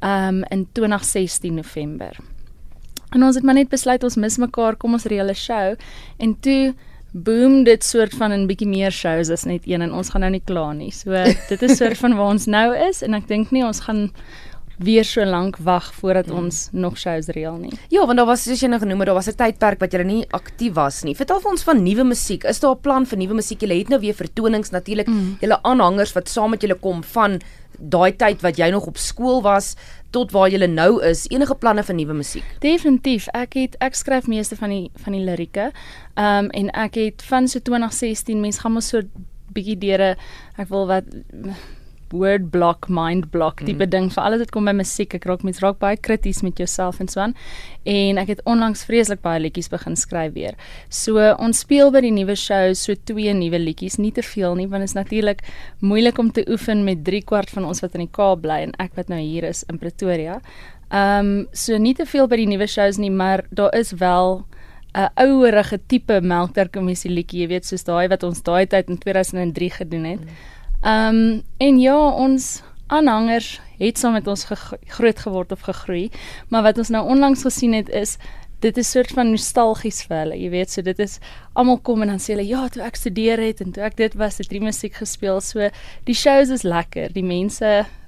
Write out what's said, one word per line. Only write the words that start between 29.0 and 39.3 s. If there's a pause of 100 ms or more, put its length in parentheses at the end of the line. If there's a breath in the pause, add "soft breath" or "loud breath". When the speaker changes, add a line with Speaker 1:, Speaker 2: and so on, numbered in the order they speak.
Speaker 2:
was (340 loud breath)
tot
waar
julle
nou
is.
Enige
planne
vir
nuwe
musiek? (160)
Speaker 1:
Definitief.
Ek
het,
ek
skryf
meeste
van
die,
van
die
lirieke. (440 loud breath)
Ehm,
en
ek
het
van
so
twintig
sestien,
mens
gaan
mos
so (540)